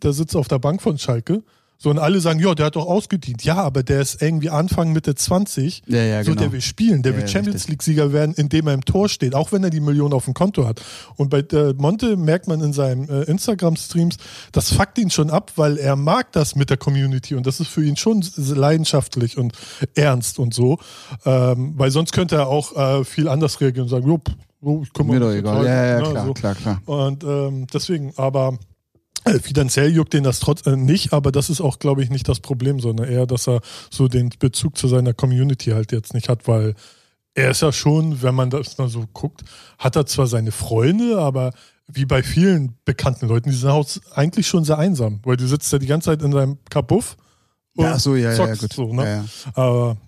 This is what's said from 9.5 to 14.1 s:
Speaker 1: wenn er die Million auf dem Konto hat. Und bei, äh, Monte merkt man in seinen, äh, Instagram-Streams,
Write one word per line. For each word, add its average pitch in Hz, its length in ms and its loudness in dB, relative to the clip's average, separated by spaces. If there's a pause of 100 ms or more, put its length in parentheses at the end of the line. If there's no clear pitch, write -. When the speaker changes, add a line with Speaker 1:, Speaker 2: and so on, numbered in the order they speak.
Speaker 1:
wenn 196 100 2
er 185 100 0
die 156 100 0
Million 147 320 2
auf 131 100 0
dem 131 100 -4
Konto 175 320 0
hat. 113 160 -4 (360)
Und 143 120 0
bei, 143 100 2
äh, 147 380 2
Monte 214 380 2
merkt 170 320 0
man 160 140 0
in 147 100 0
seinen, 135 380 -2
äh, 139 140 -2
Instagram-Streams, 170 920 0 (380)